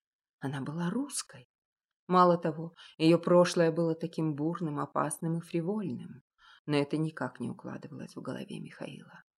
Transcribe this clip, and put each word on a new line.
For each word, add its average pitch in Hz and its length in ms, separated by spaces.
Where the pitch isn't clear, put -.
Она 139 200
была 165 300
русской. 254 580
Мало 180 320
того, 160 360
ее 165 220
прошлое 175 520
было 165 240
таким 165 400
бурным, 156 440
опасным 151 600
и - 20
фривольным. 170 840
Но 147 100
это 143 200
никак 156 440
не 120 100
укладывалось 131 640
в - 60
голове - 380
Михаила. - 640